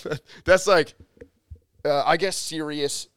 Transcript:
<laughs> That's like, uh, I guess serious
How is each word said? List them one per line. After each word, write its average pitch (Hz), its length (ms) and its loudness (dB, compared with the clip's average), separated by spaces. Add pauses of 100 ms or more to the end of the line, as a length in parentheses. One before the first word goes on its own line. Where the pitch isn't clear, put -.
(100)
<laughs> - 340 -12
That's 185 220 4
like, 175 280 2 (920)
uh, 143 200 0
I 160 120 2
guess 180 200 -2
serious 151 800 -6